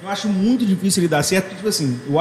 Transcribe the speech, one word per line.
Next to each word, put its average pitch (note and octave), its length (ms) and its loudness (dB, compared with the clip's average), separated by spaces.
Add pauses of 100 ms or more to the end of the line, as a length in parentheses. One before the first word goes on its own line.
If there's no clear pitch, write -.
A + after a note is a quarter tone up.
Eu F#3 60 -12
acho G3+ 200 -4
muito A3 360 2
difícil F#3+ 380 2
ele E3+ 60 2
dar D3 140 2
certo, F#3 220 2
porque, - 120 -14
tipo G#3 120 -4
assim, C3+ 400 -2
eu, C#3+ 120 0